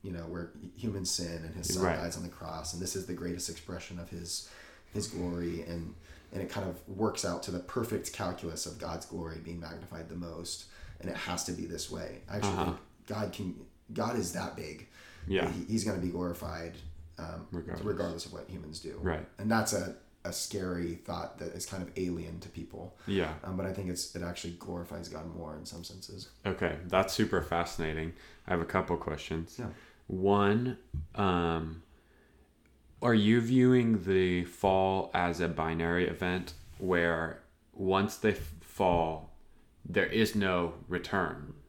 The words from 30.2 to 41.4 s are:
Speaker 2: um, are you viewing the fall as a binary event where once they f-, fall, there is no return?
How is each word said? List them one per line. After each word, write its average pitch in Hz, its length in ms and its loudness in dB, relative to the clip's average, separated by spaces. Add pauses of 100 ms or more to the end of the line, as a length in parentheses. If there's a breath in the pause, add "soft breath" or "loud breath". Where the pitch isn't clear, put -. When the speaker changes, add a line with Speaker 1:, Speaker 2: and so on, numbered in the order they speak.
Speaker 2:
um, 82 680 2 (1200 soft breath)
are 117 120 8
you 110 260 10
viewing 120 640 8
the 92 400 6
fall 95 720 4
as 87 260 4
a 82 80 4
binary 82 600 2
event 90 460 -2 (240)
where 85 640 2 (300)
once 95 440 2
they 107 160 4
f-, - 280 -4
fall, 82 760 2 (500 soft breath)
there 90 220 4
is 107 300 4
no 90 380 4 (140)
return? 85 640 0 (140)